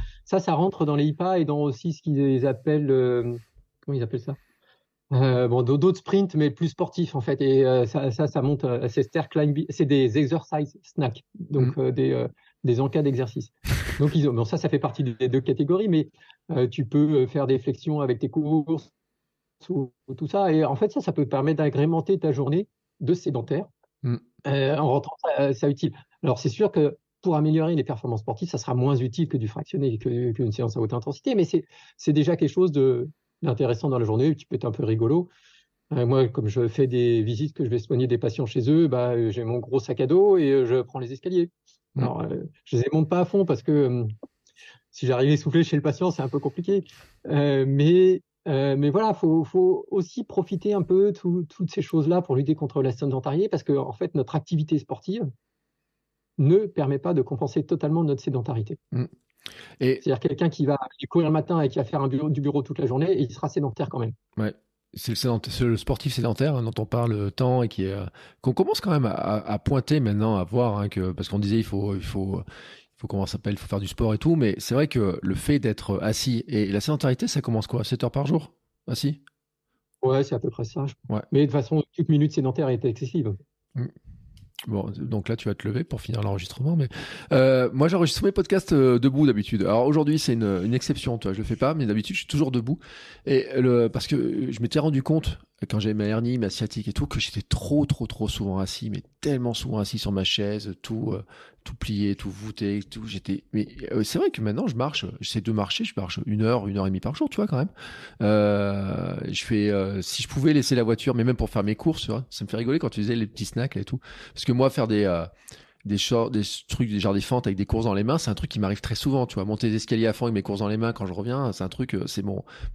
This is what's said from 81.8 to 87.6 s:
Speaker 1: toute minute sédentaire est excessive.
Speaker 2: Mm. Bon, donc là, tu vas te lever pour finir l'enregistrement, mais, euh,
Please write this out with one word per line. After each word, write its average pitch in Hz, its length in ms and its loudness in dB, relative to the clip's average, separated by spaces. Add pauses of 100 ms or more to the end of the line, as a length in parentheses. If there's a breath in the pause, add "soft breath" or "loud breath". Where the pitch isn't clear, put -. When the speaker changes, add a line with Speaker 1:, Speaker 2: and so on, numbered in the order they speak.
Speaker 1:
toute - 140 0
minute 151 220 4
sédentaire 131 380 0
est 120 160 0
excessive. 123 500 -2 (400)
Speaker 2:
Mm. 123 120 -4 (800)
Bon, 101 300 -4
donc 110 320 -4
là, 113 60 -2
tu - 140 -8
vas 101 40 0
te - 140 -8
lever 110 160 -2
pour 120 180 -8
finir 113 220 -4
l'enregistrement, 104 520 -2
mais, 143 140 0 (420 loud breath)
euh, 131 420 6